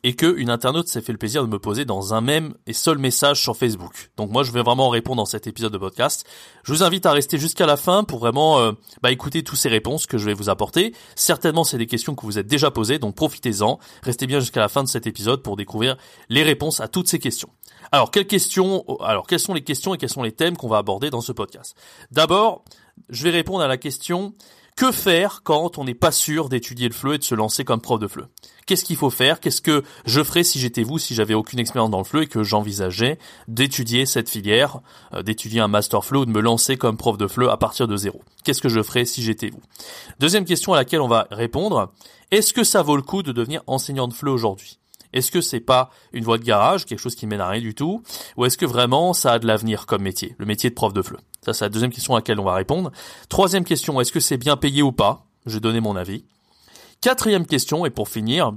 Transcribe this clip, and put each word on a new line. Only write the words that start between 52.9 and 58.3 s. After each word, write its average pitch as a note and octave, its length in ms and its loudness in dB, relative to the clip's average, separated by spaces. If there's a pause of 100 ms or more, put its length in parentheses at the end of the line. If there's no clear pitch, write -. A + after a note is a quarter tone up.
Troisième F#3 340 2
question, D3+ 380 0
est-ce A#2+ 100 0
que E3 80 -2
c'est C#3+ 180 0
bien C#3 200 2
payé C#3 240 2
ou C#3 100 4
pas ? A2+ 360 0 (180)
Je A2+ 80 -8
vais A2 60 -4
donner A2+ 220 0
mon G#2+ 140 -2
avis. F#2 300 -8 (760)
Quatrième G#3+ 460 2
question, D#3 400 -2
et C#3 60 0
pour G#2+ 180 -6
finir A#2 480 0